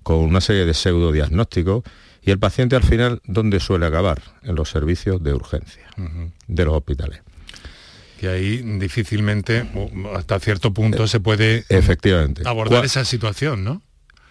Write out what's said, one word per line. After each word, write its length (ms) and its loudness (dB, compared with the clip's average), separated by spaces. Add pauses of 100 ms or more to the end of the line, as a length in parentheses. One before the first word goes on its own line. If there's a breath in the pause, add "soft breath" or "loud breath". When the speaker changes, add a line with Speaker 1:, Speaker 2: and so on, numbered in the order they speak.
Speaker 1:
con 160 2
una 220 2
serie 260 2
de 80 2
pseudodiagnósticos, 1080 0 (380 loud breath)
y 80 0
el 80 2
paciente 380 2
al 60 2
final, 440 4
¿dónde 340 2
suele 260 0
acabar? 360 0 (200)
En 120 -4
los 160 -2
servicios 520 -2
de 120 0
urgencia 500 -8 (120)
Speaker 2:
Ujú. 360 -10 (160)
Speaker 1:
de 160 0
los 100 2
hospitales. 460 -4 (1000 loud breath)
Speaker 2:
Que 100 -6
ahí 280 -2 (220)
difícilmente, 960 -2
o 400 -6
hasta 240 -2
cierto 340 0
punto, 300 2
Speaker 1:
Eh, 40 0
Speaker 2:
se 120 0
puede 480 2
Speaker 1:
efectivamente. 760 2
Speaker 2:
abordar 340 2
Speaker 1:
¿Cuál? 80 2
Speaker 2:
esa 180 0
situación, 580 -4
¿no? 200 -6 (480 soft breath)